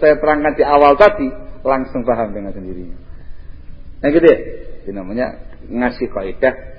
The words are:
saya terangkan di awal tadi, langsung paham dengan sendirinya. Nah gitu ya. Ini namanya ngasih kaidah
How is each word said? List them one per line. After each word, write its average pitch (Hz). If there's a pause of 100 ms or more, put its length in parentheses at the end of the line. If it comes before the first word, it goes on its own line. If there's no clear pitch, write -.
saya 151
terangkan 151
di 147
awal 143
tadi, 190 (320)
langsung 131
paham 113
dengan 101
sendirinya. 92 (1040)
Nah 143
gitu 165
ya. 151 (420)
Ini 98
namanya 101 (320)
ngasih 120
kaidah 101 (240)